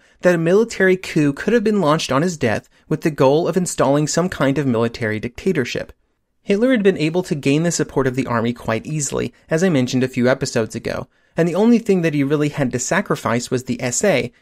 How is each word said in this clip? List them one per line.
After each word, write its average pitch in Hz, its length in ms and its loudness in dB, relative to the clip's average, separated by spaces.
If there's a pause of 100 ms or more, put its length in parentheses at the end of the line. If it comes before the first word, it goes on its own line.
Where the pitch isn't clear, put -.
(220)
that 180 140 4
a - 20 0
military 190 600 2
coup 147 360 0
could 202 200 -2
have 233 100 2
been 208 180 2
launched 156 300 0
on 131 100 0
his 175 160 -4
death 117 320 -4 (180)
with 156 140 -4
the 170 80 0
goal 147 380 2
of 165 100 0
installing 151 480 0
some 170 240 0
kind 139 300 -2
of 143 80 0
military 113 520 -2
dictatorship. - 720 -4 (520)
Hitler 214 260 2
had 233 120 2
been 190 140 4
able 160 260 0
to 180 120 -4
gain 143 280 0
the 170 80 0
support 143 340 -2
of 127 120 -2
the 135 100 -2
army 117 240 -2
quite 113 340 -4
easily, 131 480 -6 (160)
as 160 140 0
I 190 60 4
mentioned 127 340 0
a 131 60 -2
few 123 180 0
episodes 127 480 -2
ago, 117 320 -8 (300)
and 170 100 2
the 165 80 -2
only 220 240 6
thing 196 220 0
that 165 120 0
he 147 80 0
really 147 280 0
had 147 240 -2
to 123 60 -2
sacrifice 123 680 -2
was 127 140 -2
the - 180 -6
S 123 220 -4
A, 180 380 0